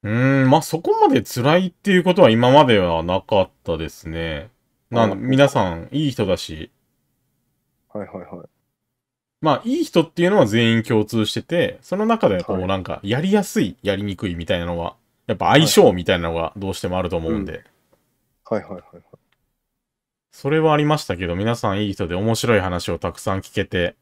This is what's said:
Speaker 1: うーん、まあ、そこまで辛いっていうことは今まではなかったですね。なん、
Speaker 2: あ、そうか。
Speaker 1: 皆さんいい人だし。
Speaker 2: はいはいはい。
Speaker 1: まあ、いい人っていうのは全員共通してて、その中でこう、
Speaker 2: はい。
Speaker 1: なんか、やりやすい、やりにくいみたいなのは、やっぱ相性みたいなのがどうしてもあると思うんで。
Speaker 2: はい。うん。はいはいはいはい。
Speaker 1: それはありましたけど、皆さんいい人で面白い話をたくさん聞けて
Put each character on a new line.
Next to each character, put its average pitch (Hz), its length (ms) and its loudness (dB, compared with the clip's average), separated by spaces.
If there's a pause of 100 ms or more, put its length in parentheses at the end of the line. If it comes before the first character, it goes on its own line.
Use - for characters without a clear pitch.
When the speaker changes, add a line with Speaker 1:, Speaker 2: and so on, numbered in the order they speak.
Speaker 1:
う 101 40 -6
ー 131 380 2
ん、 131 40 4
ま 147 80 6
あ、 151 40 0
そ - 180 -6
こ 359 200 -2
ま 415 80 6
で 185 140 2
辛 139 360 0
い 185 100 0
っ - 20 -6
て - 220 -4
い 185 60 4
う 175 40 2
こ 180 120 2
と 185 80 6
は 123 80 8
今 120 200 4
ま 143 140 8
で 117 160 4
は 82 240 0
な 90 160 0
か 101 220 0
っ - 80 -2 (120)
た 85 140 -4
で 78 120 -6
す - 200 -16
ね。 80 400 -8 (420)
な 117 120 0
ん、 - 20 4
Speaker 2:
あ、 107 40 0
そ 95 40 -2
う 92 40 -6
か。 101 120 -10
Speaker 1:
皆 135 200 4
さ 95 260 -2
ん 82 180 -12
い 147 160 -2
い - 20 0
人 117 160 -2
だ 92 100 0
し。 80 360 -12 (1200)
Speaker 2:
は 107 100 -10
い 95 60 -14
は - 60 -20
い 98 80 -12
は 90 220 -18
い。 - 20 -20 (960)
Speaker 1:
ま 156 100 2
あ、 - 120 -2
い 277 180 -2
い - 20 -2
人 - 180 0
っ 156 80 -4
て - 120 -4
い 175 60 2
う - 20 2
の 208 80 2
は 143 80 4
全 113 320 2
員 113 40 -2
共 110 220 0
通 110 220 -2
し - 80 -6
て 117 80 -6
て、 165 400 -2
そ - 140 -6
の 214 100 -2
中 226 220 0
で - 140 -2
こ - 120 -6
う、 - 40 -4
Speaker 2:
は 92 60 -4
い。 - 20 -6
Speaker 1:
な 95 120 -2
ん 92 40 -8
か、 87 200 -10
や 113 180 -2
り 185 100 -2
や 202 140 2
す 214 160 -4
い、 98 220 -2
や 98 120 -2
り 98 80 -6
に 101 140 -6
く 104 120 -6
い 87 60 -6
み 85 120 -8
た 95 100 -2
い 87 40 -2
な 85 60 -6
の 87 120 -6
は、 85 180 -8 (300)
や 113 80 -4
っ 90 40 -10
ぱ 85 120 0
相 147 160 6
性 135 260 6
み 90 120 -4
た 98 100 0
い 87 60 -2
な 85 100 -4
の 82 40 -6
が 82 220 -4
ど 98 140 -6
う 90 40 -6
し - 60 -12
て 92 80 -8
も 90 100 -4
あ 92 40 -2
る 90 80 -4
と 90 60 -4
思 82 120 -4
う 110 100 -4
ん 98 60 -6
で。 - 200 -12 (800)
Speaker 2:
は 110 140 -6
い。 92 40 -8
う - 20 -18
ん。 - 20 -20
は - 40 -20
い - 0 -
は - 0 -
い - 20 -14
は 90 60 -14
い - 180 -20
は 87 40 -20
い。 - 20 -20 (1300)
Speaker 1:
そ - 180 -6
れ 156 80 2
は 160 140 2
あ 151 40 2
り 147 80 2
ま 151 140 2
し - 80 -8
た 92 100 -4
け 90 100 -4
ど、 85 100 -2
皆 110 180 -2
さ 113 180 -4
ん 101 100 -2
い 104 80 -2
い - 20 -6
人 92 160 -6
で 87 60 -4
面 110 200 0
白 117 220 0
い 98 40 4
話 90 300 -4
を 85 80 -4
た 107 140 -6
く - 60 -16
さ 98 180 -4
ん 98 40 -4
聞 - 140 -20
け 101 100 -2
て 90 380 -2